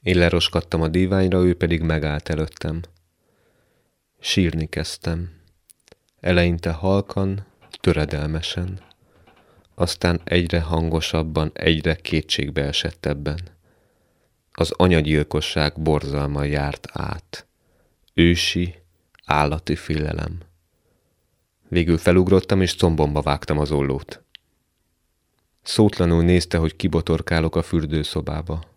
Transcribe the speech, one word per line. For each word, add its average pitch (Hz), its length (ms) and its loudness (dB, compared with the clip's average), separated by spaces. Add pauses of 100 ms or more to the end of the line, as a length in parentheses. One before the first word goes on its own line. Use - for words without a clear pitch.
Én 90 160 2
leroskadtam 85 640 2
a 80 60 0
díványra, 92 580 2
ő 87 100 4
pedig 85 260 0
megállt 76 480 -2
előttem. 80 520 -4 (1400)
Sírni 80 500 0
kezdtem. 85 640 -6 (880)
Eleinte 87 520 2
halkan, 98 760 -2 (340)
töredelmesen. 80 1080 -2 (920)
Aztán 87 440 0
egyre 87 380 2
hangosabban, 80 920 -2
egyre 80 420 0
kétségbeesettebben. 73 1400 -4 (1120)
Az - 200 -2
anyagyilkosság 76 1120 0
borzalma 71 600 -2
járt 71 480 -4
át. - 560 -10 (680)
Ősi, 85 640 2 (500)
állati 76 500 0
félelem. 78 640 -6 (1300)
Végül 82 300 2
felugrottam, 92 640 4
és 90 140 0
combomba 76 460 2
vágtam 73 360 -2
az 76 140 0
ollót. 69 520 -4 (1400)
Szótlanul 85 640 2
nézte, 87 340 4
hogy 80 180 0
kibotorkálok 82 800 0
a 82 60 0
fürdőszobába. 78 1000 -4 (140)